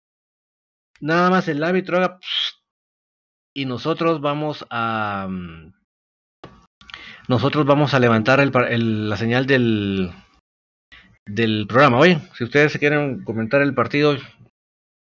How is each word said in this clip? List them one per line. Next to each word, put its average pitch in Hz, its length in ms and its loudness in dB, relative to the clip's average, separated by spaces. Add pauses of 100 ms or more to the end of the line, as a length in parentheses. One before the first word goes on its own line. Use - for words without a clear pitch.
(1000)
nada 170 300 2
más 185 160 2
el 151 160 -2
árbitro 180 360 0
haga 185 220 -2
psst, - 420 -6 (920)
y 139 120 -6
nosotros 160 540 -2
vamos 147 480 -4
a, 110 640 -4
mm, 82 420 -10 (1600)
nosotros 135 380 0
vamos 143 280 2
a 131 60 2
levantar 120 400 2
el 139 100 2
par-, 123 220 0
el, 110 360 -2
la 104 80 -4
señal 120 300 -2
del, 104 640 0 (1120)
del 107 440 -2
programa. 131 300 6
Oye, 165 220 6 (160)
si - 60 -6
ustedes 147 300 2
se - 80 -6
quieren 143 420 0
comentar 113 400 0
el 139 120 0
partido, 143 420 0 (920)